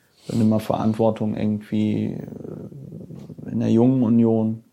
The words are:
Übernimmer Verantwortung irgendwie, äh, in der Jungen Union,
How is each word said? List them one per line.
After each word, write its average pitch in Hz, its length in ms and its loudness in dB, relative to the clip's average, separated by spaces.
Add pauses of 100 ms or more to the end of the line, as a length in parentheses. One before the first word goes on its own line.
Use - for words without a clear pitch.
(300)
Übernimmer 110 320 2
Verantwortung 110 720 0
irgendwie, 107 800 -2
äh, - 1400 -14
in 113 80 -2
der 113 120 0
Jungen 123 320 4
Union, 113 680 2